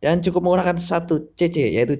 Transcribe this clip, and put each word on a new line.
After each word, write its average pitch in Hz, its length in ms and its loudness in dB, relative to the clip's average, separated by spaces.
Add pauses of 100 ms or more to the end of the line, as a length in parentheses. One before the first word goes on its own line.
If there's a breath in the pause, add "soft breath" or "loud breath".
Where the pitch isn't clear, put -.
Dan 165 160 2
cukup 175 240 0
menggunakan 180 320 2
satu 170 560 -2
C - 160 0
C, 151 320 0
yaitu 123 200 0